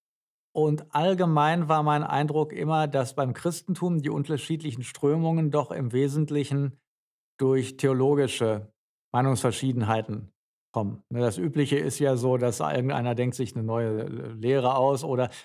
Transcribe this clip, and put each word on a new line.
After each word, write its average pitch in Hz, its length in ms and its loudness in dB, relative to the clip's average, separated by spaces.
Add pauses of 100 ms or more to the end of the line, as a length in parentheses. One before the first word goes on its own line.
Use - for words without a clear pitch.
(540)
Und 151 400 0
allgemein 165 760 2
war 156 140 4
mein 151 220 2
Eindruck 151 480 0
immer, 156 340 0
dass 135 280 -2
beim 127 200 -2
Christentum 175 680 -2
die 147 80 -4
unterschiedlichen 151 760 -4
Strömungen 160 640 0
doch 147 220 0
im 120 200 -4
Wesentlichen 139 880 -2 (600)
durch 131 380 2
theologische 127 960 2 (400)
Meinungsverschiedenheiten 120 1200 0 (400)
kommen. 113 380 -4
Ne, 120 100 -4
das 120 180 0
Übliche 147 400 0
ist 151 200 -2
ja 135 180 2
so, 127 220 2
dass 120 220 0
irgendeiner 123 540 -2
denkt 123 200 -2
sich 127 200 -6
eine 113 100 -4
neue 113 400 -2
Lehre 120 720 0
aus 135 280 2
oder 127 240 0 (160)